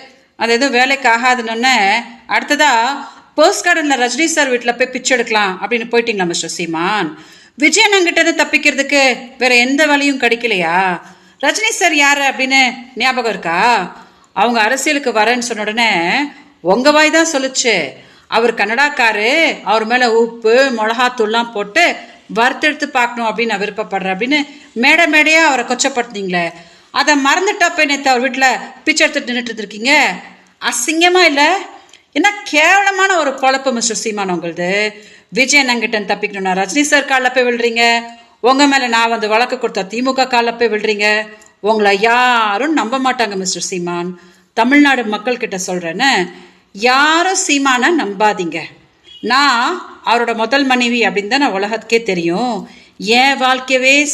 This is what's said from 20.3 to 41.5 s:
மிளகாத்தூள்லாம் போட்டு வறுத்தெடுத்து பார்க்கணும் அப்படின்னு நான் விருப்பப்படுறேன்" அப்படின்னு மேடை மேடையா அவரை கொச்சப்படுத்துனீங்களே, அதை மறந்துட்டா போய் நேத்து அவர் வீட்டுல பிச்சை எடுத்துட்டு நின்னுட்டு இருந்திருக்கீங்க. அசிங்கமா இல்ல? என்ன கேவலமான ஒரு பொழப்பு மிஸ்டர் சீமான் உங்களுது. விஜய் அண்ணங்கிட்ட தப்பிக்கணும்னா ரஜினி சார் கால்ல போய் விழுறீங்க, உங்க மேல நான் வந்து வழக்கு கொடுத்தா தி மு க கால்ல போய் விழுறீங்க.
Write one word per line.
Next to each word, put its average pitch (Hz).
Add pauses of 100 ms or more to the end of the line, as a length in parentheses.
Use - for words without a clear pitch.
மிளகாத்தூள்லாம் 233
போட்டு 208 (380)
வறுத்தெடுத்து 277
பார்க்கணும் 240
அப்படின்னு 233
நான் 208
விருப்பப்படுறேன்" 196
அப்படின்னு 277 (140)
மேடை 302
மேடையா 302
அவரை 277
கொச்சப்படுத்துனீங்களே, 220 (380)
அதை 285
மறந்துட்டா 339
போய் 311
நேத்து 277
அவர் 254
வீட்டுல 269 (380)
பிச்சை 311
எடுத்துட்டு 285
நின்னுட்டு 240
இருந்திருக்கீங்க. 214 (640)
அசிங்கமா 330
இல்ல? 320 (540)
என்ன 392 (100)
கேவலமான 381
ஒரு 285
பொழப்பு 262
மிஸ்டர் 226
சீமான் 208
உங்களுது. 175 (380)
விஜய் 262
அண்ணங்கிட்ட 233
தப்பிக்கணும்னா 196
ரஜினி 285
சார் 294
கால்ல 262
போய் 254
விழுறீங்க, 233 (400)
உங்க 262
மேல 269
நான் 233
வந்து 214
வழக்கு 240
கொடுத்தா 208
தி 226
மு 262
க 262
கால்ல 233
போய் 240
விழுறீங்க. 214 (320)